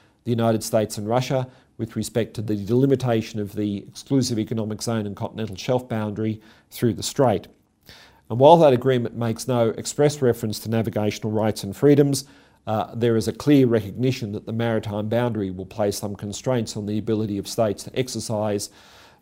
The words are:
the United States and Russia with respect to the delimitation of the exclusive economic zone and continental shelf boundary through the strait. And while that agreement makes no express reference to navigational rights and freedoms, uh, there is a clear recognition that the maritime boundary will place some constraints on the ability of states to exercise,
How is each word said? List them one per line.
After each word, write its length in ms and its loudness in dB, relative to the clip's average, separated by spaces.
the 40 -4
United 340 2
States 340 0
and 80 -8
Russia 440 0
with 200 -8
respect 380 -4
to 60 -6
the 140 -4
delimitation 840 0
of 140 -10
the 240 -4
exclusive 600 -2
economic 420 -4
zone 240 -2
and 120 -8
continental 400 -8
shelf 320 -2
boundary 500 -4
through 240 0
the 100 -6
strait. 440 2
And 60 -2
while 180 10
that 160 8
agreement 420 0
makes 320 -4
no 220 2
express 500 0
reference 420 0
to 100 -8
navigational 600 -2
rights 320 -2
and 140 -8
freedoms, 480 4
uh, 300 -4
there 200 2
is 120 0
a 40 0
clear 360 4
recognition 640 -2
that 160 -10
the 40 -8
maritime 560 -2
boundary 440 -2
will 160 -10
place 320 -2
some 160 -8
constraints 600 -4
on 120 -8
the 100 -4
ability 400 -2
of 100 -6
states 360 -2
to 120 -16
exercise, 760 -4